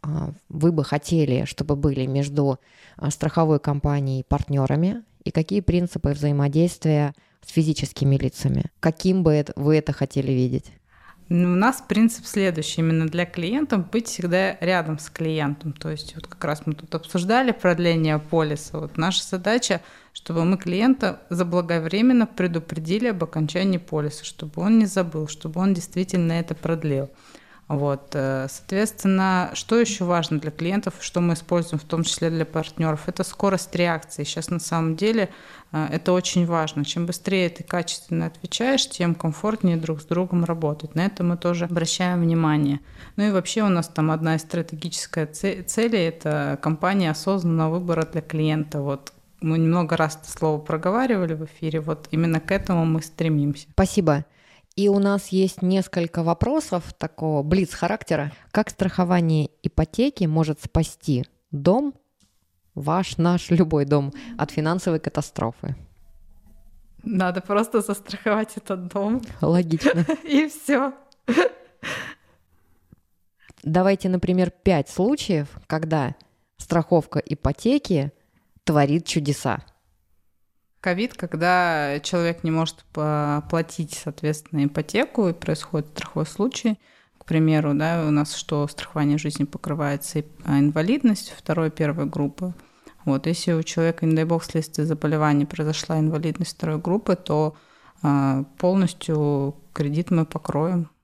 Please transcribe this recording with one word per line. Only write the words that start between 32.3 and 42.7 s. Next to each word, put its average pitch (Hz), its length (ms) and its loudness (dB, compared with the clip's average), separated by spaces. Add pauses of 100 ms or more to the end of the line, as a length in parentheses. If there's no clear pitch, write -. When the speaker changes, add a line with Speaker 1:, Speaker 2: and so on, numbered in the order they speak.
Speaker 2:
для 160 140 -2
партнёров, 156 640 -4
это 180 160 -4
скорость 190 500 -2
реакции. 170 480 -2
Щас - 280 -6
на 170 100 -2
самом 160 340 0
деле, 208 360 0 (420)
э, 156 180 -2
это 165 220 0
очень 180 340 2
важно. 160 380 0
Чем 170 220 -4
быстрее 180 420 0
ты - 160 -10
качественно 170 640 -4
отвечаешь, 254 600 -2
тем 170 280 0
комфортнее 175 600 0
друг 160 240 -4
с - 40 -18
другом 175 400 0
работать. 156 500 -4
На 170 120 2
это 196 180 -4
мы 175 120 2
тоже 175 280 0
обращаем 175 560 0
внимание. 151 580 2 (380)